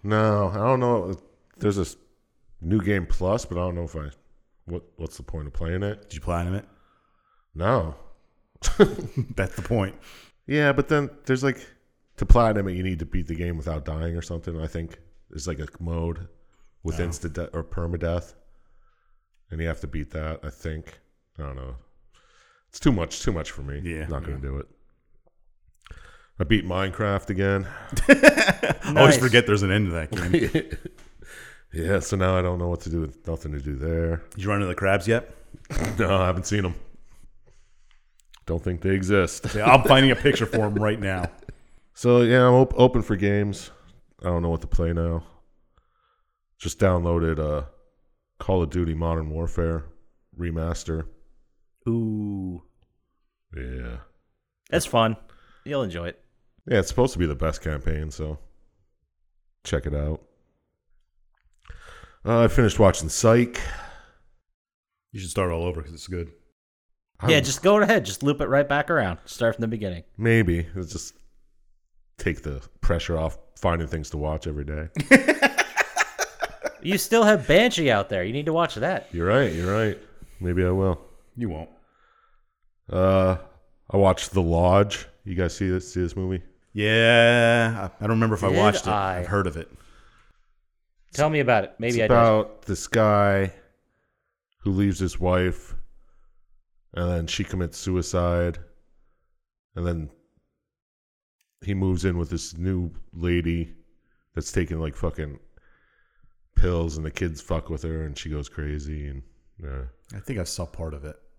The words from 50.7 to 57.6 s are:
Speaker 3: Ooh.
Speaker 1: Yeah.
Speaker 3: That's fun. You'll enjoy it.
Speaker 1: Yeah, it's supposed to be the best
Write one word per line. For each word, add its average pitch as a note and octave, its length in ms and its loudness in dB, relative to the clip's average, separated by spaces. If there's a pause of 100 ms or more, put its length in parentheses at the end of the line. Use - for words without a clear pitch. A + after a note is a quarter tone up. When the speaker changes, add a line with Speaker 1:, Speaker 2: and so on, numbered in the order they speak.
Speaker 3:
Ooh. G#2 760 -4 (920)
Speaker 1:
Yeah. B1 420 -10 (720)
Speaker 3:
That's D#3+ 160 0
fun. A2+ 300 2 (500)
You'll C#3 180 -4
enjoy E2+ 240 -8
it. - 120 -12 (460)
Speaker 1:
Yeah, A2 140 2
it's F#2 80 0
supposed B2+ 260 2
to F2 60 -8
be F2 80 2
the D2 80 -2
best D#2 260 -4